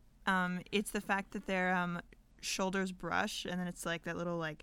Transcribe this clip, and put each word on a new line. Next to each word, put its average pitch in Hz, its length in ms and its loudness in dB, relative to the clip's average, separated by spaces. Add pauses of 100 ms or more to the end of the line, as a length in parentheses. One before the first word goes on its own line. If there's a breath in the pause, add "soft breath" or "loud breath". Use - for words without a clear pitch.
(260)
um, 180 340 2 (120)
it's 208 180 2
the 208 100 -2
fact 196 320 -2
that 202 140 -8
they're, 185 280 2
um, 175 260 0 (400)
shoulders 190 520 0
brush, 180 560 0
and 180 120 -2
then 180 60 -2
it's, - 200 -8
like, 170 180 -2
that 170 120 -4
little, 170 220 -2
like, 156 240 -4